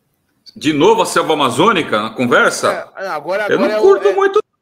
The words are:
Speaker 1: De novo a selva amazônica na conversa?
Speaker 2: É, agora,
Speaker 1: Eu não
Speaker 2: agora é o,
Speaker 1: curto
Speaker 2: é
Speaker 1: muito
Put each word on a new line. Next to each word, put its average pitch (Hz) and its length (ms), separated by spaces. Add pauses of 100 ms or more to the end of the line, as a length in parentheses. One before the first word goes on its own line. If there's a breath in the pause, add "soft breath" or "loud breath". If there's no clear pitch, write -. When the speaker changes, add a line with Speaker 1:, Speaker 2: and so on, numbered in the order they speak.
(540)
Speaker 1:
De - 180
novo 185 300
a - 40
selva 160 260
amazônica 139 680
na 110 100
conversa? 131 840
Speaker 2:
É, 190 120
agora, 175 420
Speaker 1:
Eu - 80
não - 60
Speaker 2:
agora - 80
é - 60
o, - 40
Speaker 1:
curto 381 260
Speaker 2:
é 381 60
Speaker 1:
muito 392 260 (220)